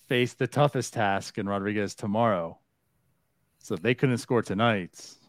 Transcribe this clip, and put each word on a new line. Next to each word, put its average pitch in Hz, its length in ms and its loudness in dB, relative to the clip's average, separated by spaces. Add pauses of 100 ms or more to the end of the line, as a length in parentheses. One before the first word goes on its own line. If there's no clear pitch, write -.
face 123 260 2
the 131 140 -2
toughest 139 460 0
task 98 440 -2
in 101 120 -4
Rodriguez 101 440 -2
tomorrow. 101 640 0 (1040)
So - 160 -8
if 80 60 -6
they 113 140 2
couldn't 123 240 0
score 117 220 0
tonight, 101 560 0 (320)